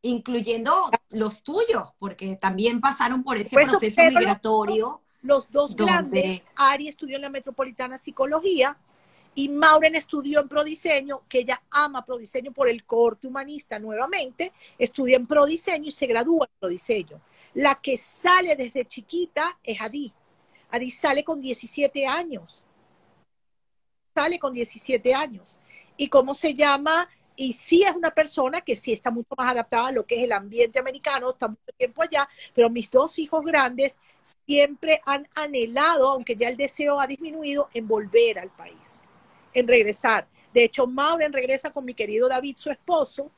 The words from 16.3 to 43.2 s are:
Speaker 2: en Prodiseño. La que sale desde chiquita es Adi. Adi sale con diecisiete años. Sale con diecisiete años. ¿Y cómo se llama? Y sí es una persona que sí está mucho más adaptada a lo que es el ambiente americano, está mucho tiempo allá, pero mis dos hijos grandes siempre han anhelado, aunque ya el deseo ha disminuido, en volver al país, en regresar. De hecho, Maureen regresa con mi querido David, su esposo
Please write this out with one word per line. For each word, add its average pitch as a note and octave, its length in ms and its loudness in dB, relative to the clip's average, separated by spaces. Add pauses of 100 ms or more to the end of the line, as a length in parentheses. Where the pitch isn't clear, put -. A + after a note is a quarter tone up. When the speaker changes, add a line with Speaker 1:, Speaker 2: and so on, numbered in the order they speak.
Speaker 2:
en - 140 -20
Prodiseño. F3+ 600 -6 (360)
La C#4 260 2
que C4 160 -4
sale F4+ 580 2
desde C4+ 300 -6
chiquita E4+ 800 -6
es G#3+ 180 -8
Adi. A#3 320 -8 (560)
Adi B3 220 -4
sale D4 320 0
con D#4 180 -6
diecisiete C#4 640 -4
años. C4+ 600 -8 (1500)
Sale E4 240 -2
con C4+ 140 -6
diecisiete A#3+ 640 -2
años. C4+ 440 -6 (380)
¿Y C#4+ 140 -4
cómo C4+ 240 4
se D4+ 200 -2
llama? D4 540 2 (280)
Y C4 180 -6
sí - 280 4
es F#4+ 140 4
una E4 160 -2
persona C4 500 0
que - 140 -4
sí - 180 -4
está A#3 160 -4
mucho A#3 260 -8
más B3+ 160 0
adaptada A#3+ 360 -2
a C4+ 40 -4
lo A#3 140 -2
que A#3+ 120 -2
es A#3 60 0
el A#3+ 80 -2
ambiente A3 460 0
americano, C4 540 -4
está B3+ 160 -6
mucho - 280 -10
tiempo B3 280 -2
allá, D4 260 -2 (240)
pero A#3 160 6
mis A#3 220 -6
dos C#4 260 2
hijos D#4+ 260 -2
grandes C#4 540 0 (240)
siempre C#4+ 840 0
han C#4 300 -4
anhelado, C#4 760 2
aunque B3 260 -2
ya A#3 120 0
el B3 100 -6
deseo C#4+ 420 -2
ha C4+ 80 0
disminuido, C#4+ 680 -6
en A3+ 140 -8
volver G#3+ 500 4
al F3+ 140 -14
país, - 520 -20 (480)
en B3 160 2
regresar. A3 600 2 (260)
De A#3+ 100 8
hecho, B3 220 2
Maureen D4 480 0
regresa C4+ 380 -4
con C4+ 140 -10
mi B3 100 -12
querido A3 340 0
David, C4 260 -4
su - 140 -10
esposo D4 680 -4